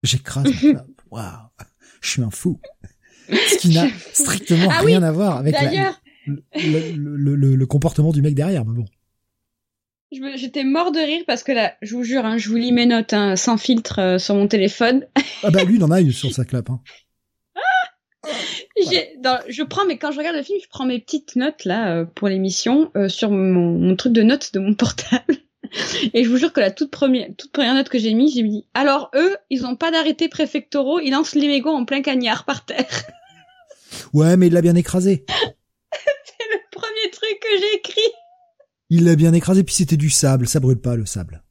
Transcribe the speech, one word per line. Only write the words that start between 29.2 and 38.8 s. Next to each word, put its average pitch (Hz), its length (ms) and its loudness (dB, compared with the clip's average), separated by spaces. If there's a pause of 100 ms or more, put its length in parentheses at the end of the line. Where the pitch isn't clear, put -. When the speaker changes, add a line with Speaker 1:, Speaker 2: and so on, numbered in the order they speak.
Speaker 2:
ils 262 160 -4
ont 247 120 -6
pas 330 140 -2
d'arrêté 320 360 0
préfectoraux, 294 720 -2
ils 285 120 -2
lancent 302 240 -2
les 294 120 2
mégots 285 220 0
en 269 160 -2
plein 277 160 -4
cagnard 254 420 -2
par - 220 -8
terre. » - 200 -4 (1300)
Speaker 1:
Ouais, 160 220 6
mais 185 120 6
il 165 60 6
l'a 175 80 4
bien 170 140 4
écrasé. 180 500 0
Speaker 2:
<laughs> - 40 -18
C'est - 1200 -6
le 403 60 -4 (120)
premier 440 400 -6
truc 427 300 -6
que 427 180 0
j'ai 415 180 -2
écrit. 427 340 -2 (800)